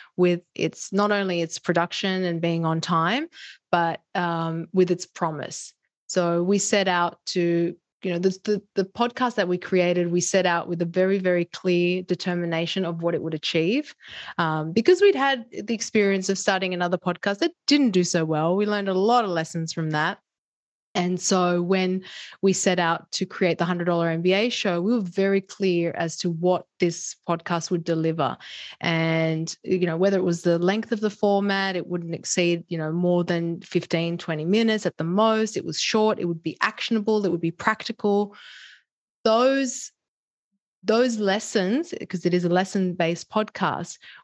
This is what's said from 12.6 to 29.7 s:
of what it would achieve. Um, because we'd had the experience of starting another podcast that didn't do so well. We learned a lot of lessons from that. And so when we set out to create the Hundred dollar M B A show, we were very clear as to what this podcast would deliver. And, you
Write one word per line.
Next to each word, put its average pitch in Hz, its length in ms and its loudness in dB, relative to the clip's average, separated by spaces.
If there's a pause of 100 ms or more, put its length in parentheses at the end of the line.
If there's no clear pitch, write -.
of 165 180 -6
what 170 120 0
it - 80 -2
would 160 120 -6
achieve. 170 600 -2 (440)
Um, 160 340 -2
because 285 280 4
we'd 403 140 6
had 269 380 0
the 214 220 -6
experience 196 540 0
of 196 100 0
starting 185 360 0
another 175 240 0
podcast 202 400 -4
that 339 140 0 (160)
didn't 285 240 4
do 180 100 4
so 170 220 0
well. 160 320 2
We 208 100 2
learned 202 220 -2
a 190 60 0
lot 226 300 4
of 196 60 -2
lessons 165 420 -4
from 156 200 -2
that. 156 260 0 (760)
And 180 240 0
so 175 440 2
when 185 420 0 (380)
we 196 100 4
set 185 260 0
out 165 340 0
to - 120 -4
create 175 320 0
the - 80 0
Hundred 175 220 -2
dollar 170 240 2
M 165 100 -2
B 180 140 2
A 220 160 2
show, 175 320 -2
we 208 100 0
were 240 80 0
very 196 400 0
clear 175 560 -2
as 165 220 -4
to 185 100 -2
what 170 380 0 (140)
this - 360 -2 (100)
podcast 170 440 -2
would 175 120 -2
deliver. 160 540 -2 (460)
And, 165 800 0
you 180 240 0